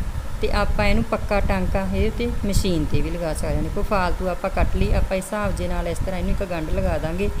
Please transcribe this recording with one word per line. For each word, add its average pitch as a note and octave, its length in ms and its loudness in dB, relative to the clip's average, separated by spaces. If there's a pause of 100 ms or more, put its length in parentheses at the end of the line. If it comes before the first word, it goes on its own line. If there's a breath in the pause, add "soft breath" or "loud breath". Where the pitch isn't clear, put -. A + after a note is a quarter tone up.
(420)
ਤੇ G#3+ 120 0
ਆਪਾਂ G#3 320 2
ਇਹਨੂੰ G#3 180 4
ਪੱਕਾ G#3 360 0
ਟਾਂਕਾ F#3+ 460 0
ਇਹਦੇ G3 320 0
'ਤੇ A#3+ 100 0 (180)
ਮਸ਼ੀਨ F3+ 400 2
'ਤੇ C#3+ 160 2
ਵੀ D3+ 80 -2
ਲਗਾ E3+ 240 -4
ਸਕਦੇ D3 220 -2
ਹਾਂ। D3+ 80 0
ਦੇਖੋ F#3 200 -2
ਫਾਲਤੂ F#3 460 0
ਆਪਾਂ F3+ 200 -4
ਕੱਟ - 260 2
ਲਈ, G3 180 2
ਆਪਾਂ F#3+ 240 2
ਇਸ F#3 60 -2
ਹਿਸਾਬ G3+ 320 -2
ਦੇ F3 120 -2
ਨਾਲ F3 200 -2
ਇਸ E3 100 -2
ਤਰ੍ਹਾਂ F#3 220 -2
ਇਹਨੂੰ F#3+ 140 2
ਇੱਕ G3+ 100 -2
ਗੰਢ E3 260 -4
ਲਗਾ E3+ 280 2
ਦਾਂਗੇ, D#3+ 320 0 (100)